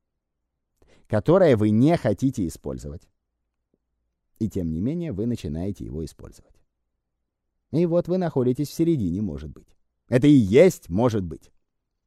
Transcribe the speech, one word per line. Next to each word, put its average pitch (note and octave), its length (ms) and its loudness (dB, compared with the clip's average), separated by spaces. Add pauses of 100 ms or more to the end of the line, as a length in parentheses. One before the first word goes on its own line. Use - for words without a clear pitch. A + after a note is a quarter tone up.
(1080)
которое D3 480 4
вы G#2+ 140 2
не B2+ 260 2
хотите A2+ 500 -2
использовать. D2 600 -12 (1300)
И G#2+ 100 -4
тем F2 220 -6
не D#2+ 100 -6
менее, D#3 320 -6
вы G2+ 120 -4
начинаете F#2 600 -8
его C#2 180 -10
использовать. - 500 -18 (1160)
И E3+ 140 0
вот E3+ 220 0
вы F3+ 100 -2
находитесь C#3+ 520 -2
в - 40 -18
середине A#2 480 -2
«может D2+ 280 -8
быть». - 180 -20 (420)
Это C3+ 180 2
и D3 60 8
есть C3 560 4
«может G#2+ 340 0
быть». D#2 280 -14 (560)